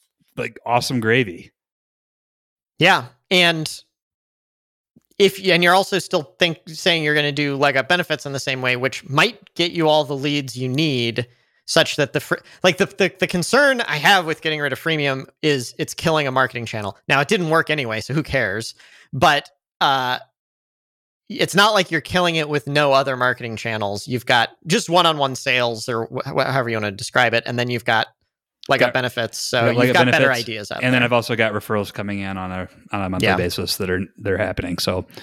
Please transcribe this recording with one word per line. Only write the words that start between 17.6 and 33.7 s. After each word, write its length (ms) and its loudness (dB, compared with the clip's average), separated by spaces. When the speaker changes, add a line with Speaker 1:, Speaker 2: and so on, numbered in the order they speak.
Speaker 2:
anyway, 320 -2
so 120 -6
who 100 0
cares? 520 -2
But, 360 2
uh, 380 0
it's 280 -2
not 180 6
like 160 2
you're 120 -2
killing 340 0
it 140 -2
with 180 -4
no 260 2
other 240 2
marketing 380 -2
channels. 520 -6
You've 200 -4
got 220 4
just 240 0
one-on-one 440 2
sales 540 -2
or 160 -2
wh-, 240 -6
wh-, 160 0
however 240 -2
you 60 -2
wanna 160 -2
describe 420 2
it. 140 2
And 100 -4
then 140 -2
you've 140 -6
got 220 2
Leg 140 2
Up 60 6
Speaker 1:
Got, 40 -4
Speaker 2:
Benefits. 460 -4
So 220 -2
Speaker 1:
got 140 2
Leg 120 4
Speaker 2:
you've 100 2
Speaker 1:
Up 80 4
Speaker 2:
got 60 2
better 140 4
Speaker 1:
Benefits, 220 0
Speaker 2:
ideas 240 -10
out 120 -8
Speaker 1:
and 100 2
then 80 4
Speaker 2:
there. 20 2
Speaker 1:
I've 100 0
also 220 0
got 180 0
referrals 380 -2
coming 280 -6
in 180 -6
on 140 -8
a, 180 -8
on 100 0
a 80 -2
monthly 180 -4
Speaker 2:
Yeah. 100 2
Speaker 1:
basis 400 -4